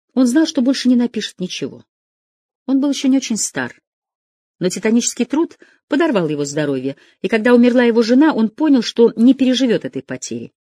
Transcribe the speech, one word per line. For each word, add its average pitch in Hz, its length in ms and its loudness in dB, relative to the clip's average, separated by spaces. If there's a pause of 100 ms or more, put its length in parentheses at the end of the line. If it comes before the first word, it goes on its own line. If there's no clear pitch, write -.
(120)
он 254 140 2
знал, 285 200 2
что - 140 -4
больше 247 300 0
не 254 60 4
напишет 233 440 -4
ничего. 139 460 -10 (800)
Он 269 140 0
был 285 100 0
ещё 269 180 -4
не 262 80 4
очень 240 220 -4
стар. - 420 -8 (800)
Но 175 100 -2
титанический 226 560 -2
труд - 340 -4 (300)
подорвал 269 400 0
его 147 160 -4
здоровье, 139 520 -4 (260)
и 190 60 -4
когда 233 260 2
умерла 240 300 4
его 233 180 2
жена, 254 320 4
он 220 160 0
понял, 285 320 0
что - 340 2
не 240 160 6
переживёт 247 540 0
этой 131 160 -10
потери. 120 500 -12 (140)